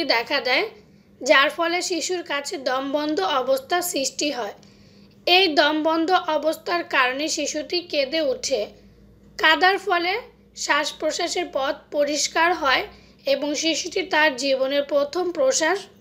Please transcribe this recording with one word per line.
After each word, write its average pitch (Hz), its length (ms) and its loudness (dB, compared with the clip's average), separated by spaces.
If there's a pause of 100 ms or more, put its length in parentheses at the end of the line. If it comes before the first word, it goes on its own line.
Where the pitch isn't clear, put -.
দেখা 262 360 0
দেয়, 262 240 0 (560)
যার 285 280 6
ফলে 339 320 -2
শিশুর 349 420 -4
কাছে 285 340 -6
দমবন্ধ 277 600 -2 (160)
অবস্থা 262 440 0 (140)
সৃষ্টি 285 400 -2
হয়। 233 240 -6 (720)
এই 370 180 6 (100)
দমবন্ধ 311 540 2 (180)
অবস্থার 311 600 -2
কারণে 269 400 0
শিশুটি 302 480 -4 (120)
কেঁদে 285 320 -2
ওঠে। 254 400 -2 (760)
কাঁদার 330 400 4
ফলে 349 340 0 (440)
শ্বাস 294 360 0
প্রশ্বাসের 339 600 -4
পথ 285 220 -2 (160)
পরিষ্কার 302 640 0
হয় 269 280 0 (420)
এবং 277 300 0
শিশুটি 320 460 -2 (120)
তার 311 240 4
জীবনের 269 480 0
প্রথম 294 460 0
প্রশ্বাস 311 460 2 (240)